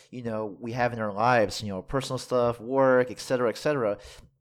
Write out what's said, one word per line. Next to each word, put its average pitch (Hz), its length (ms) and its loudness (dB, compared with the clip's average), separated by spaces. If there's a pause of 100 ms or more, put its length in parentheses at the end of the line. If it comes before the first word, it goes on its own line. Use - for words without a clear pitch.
(100)
you 123 140 -12
know, 110 340 -6
we 113 140 -8
have 123 200 0
in 117 60 -8
our 107 140 -2
lives, 110 500 2
you 107 60 -6
know, 95 140 -6
personal 131 360 -4
stuff, 120 420 0
work, 127 520 4
et 95 80 -14
cetera, 123 280 0
et 104 80 -2
cetera. 120 420 -2 (420)